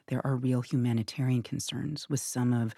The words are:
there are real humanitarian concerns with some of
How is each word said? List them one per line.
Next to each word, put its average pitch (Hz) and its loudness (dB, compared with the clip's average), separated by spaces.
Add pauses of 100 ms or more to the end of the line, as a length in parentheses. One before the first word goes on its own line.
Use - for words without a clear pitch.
there - -2
are 135 2
real 127 2
humanitarian 120 2
concerns - -6
with 139 0
some 123 2
of 117 0